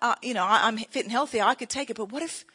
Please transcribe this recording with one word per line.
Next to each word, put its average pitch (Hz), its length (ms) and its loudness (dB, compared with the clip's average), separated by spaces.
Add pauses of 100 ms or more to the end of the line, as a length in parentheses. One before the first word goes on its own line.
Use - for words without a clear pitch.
uh, 240 180 2
you 247 140 -6
know, 196 80 0
I, 208 240 4
I'm 220 120 0
fit 226 260 -6
and 202 80 -6
healthy, 247 280 0
I 214 140 4
could 262 140 -8
take 269 220 -6
it, 220 60 -4
but 202 140 -8
what 277 120 -6
if - 220 -10 (100)